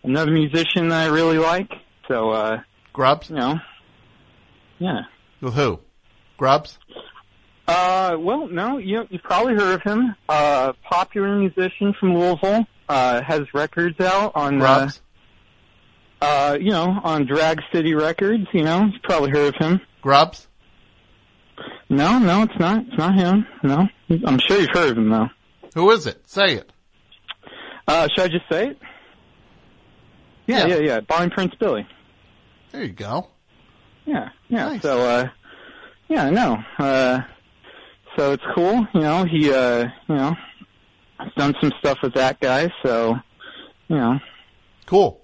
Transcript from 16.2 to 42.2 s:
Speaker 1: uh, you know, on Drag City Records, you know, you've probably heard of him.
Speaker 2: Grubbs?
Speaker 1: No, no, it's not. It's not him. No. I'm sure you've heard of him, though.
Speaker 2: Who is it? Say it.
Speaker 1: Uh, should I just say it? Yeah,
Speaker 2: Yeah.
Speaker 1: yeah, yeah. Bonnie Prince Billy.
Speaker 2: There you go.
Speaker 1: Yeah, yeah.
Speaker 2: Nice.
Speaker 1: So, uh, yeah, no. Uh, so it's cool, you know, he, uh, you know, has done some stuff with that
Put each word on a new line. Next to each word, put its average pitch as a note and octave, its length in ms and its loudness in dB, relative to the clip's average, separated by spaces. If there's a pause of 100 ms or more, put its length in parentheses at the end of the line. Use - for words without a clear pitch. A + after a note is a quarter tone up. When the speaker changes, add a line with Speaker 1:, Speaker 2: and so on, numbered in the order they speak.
Speaker 1:
uh, C#3+ 380 2
you F#3 120 0
know, F#3 320 0
on D#3 240 0
Drag D#3+ 320 0 (120)
City E3 220 0
Records, F3+ 600 0
you E3+ 100 2
know, E3+ 280 2
you've - 120 -14
probably D#3 260 0
heard C#3+ 240 2
of - 120 -6
him. F3 140 2 (220)
Speaker 2:
Grubbs? C#3 460 2 (1400)
Speaker 1:
No, D#3 300 2
no, G3 240 4
it's - 160 -2
not. F#3+ 280 2
It's - 100 -6
not E3+ 180 2
him. F#3+ 300 4 (180)
No. D3 240 2 (380)
I'm C3 140 4
sure G3 200 2
you've D#3+ 140 2
heard E3+ 180 2
of A2+ 60 -2
him, A2 120 2
though. A2 180 2 (480)
Speaker 2:
Who F3+ 160 4
is F3 160 2
it? - 220 -12
Say F#3+ 260 0
it. - 160 -12 (1160)
Speaker 1:
Uh, D#3+ 220 2
should F#3 140 0
I F#3 60 0
just E3+ 220 -4
say G3 180 -2
it? C#4 80 -14 (1700)
Yeah, A3+ 180 0
Speaker 2:
Yeah. F3+ 100 0
Speaker 1:
yeah, D#3 60 2
yeah. C3+ 200 0
Bonnie E3+ 280 -2
Prince F#3 300 -4
Billy. B2+ 260 -2 (840)
Speaker 2:
There C4+ 120 -12
you C#3 100 -8
go. G#2+ 340 -8 (760)
Speaker 1:
Yeah, D4 240 -6 (180)
yeah. A#3 220 -4
Speaker 2:
Nice. C4+ 120 -8
Speaker 1:
So, C3+ 200 0
uh, B2 260 0 (800)
yeah, G3 220 0
no. D#3 280 0 (220)
Uh, C3 420 0 (960)
so C#3 160 0
it's C#3 100 -6 (120)
cool, G3+ 380 2
you E3+ 80 2
know, D#3 240 0
he, D#3 280 2
uh, B2 320 2 (220)
you D#3 80 -2
know, C#3+ 200 -2 (840)
has - 180 -14
done C#3+ 240 0
some D3 180 2
stuff C#3 220 -2
with C3 140 -2
that C3 240 0